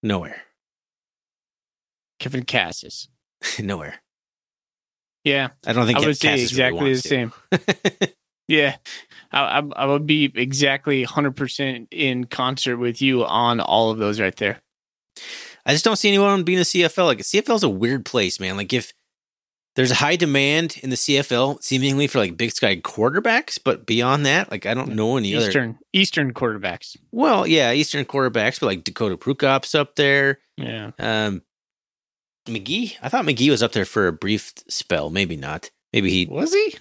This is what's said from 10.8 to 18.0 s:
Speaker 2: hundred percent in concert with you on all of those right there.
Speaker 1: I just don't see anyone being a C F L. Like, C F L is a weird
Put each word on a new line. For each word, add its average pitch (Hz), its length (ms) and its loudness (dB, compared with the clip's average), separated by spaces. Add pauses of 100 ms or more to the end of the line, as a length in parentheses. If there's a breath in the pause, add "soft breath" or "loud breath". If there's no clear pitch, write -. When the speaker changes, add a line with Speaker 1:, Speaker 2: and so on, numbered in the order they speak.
Speaker 2:
hundred 139 340 -2
percent 131 540 -6
in 131 340 -2
concert 127 520 -2
with 120 240 -2
you 131 220 4
on 117 380 0
all 110 300 2
of 110 60 -4
those 104 220 -2
right 95 160 0
there. 98 240 -2 (1040 loud breath)
Speaker 1:
I 135 60 2
just 151 140 2
don't 226 100 4
see 208 140 2
anyone 196 340 4
being 180 160 2
a 170 60 4
C 175 180 2
F 160 140 0
L. 180 80 4
Like, 131 180 2
C - 140 0
F 214 120 0
L 233 60 4
is 202 80 2
a 151 60 4
weird 117 340 0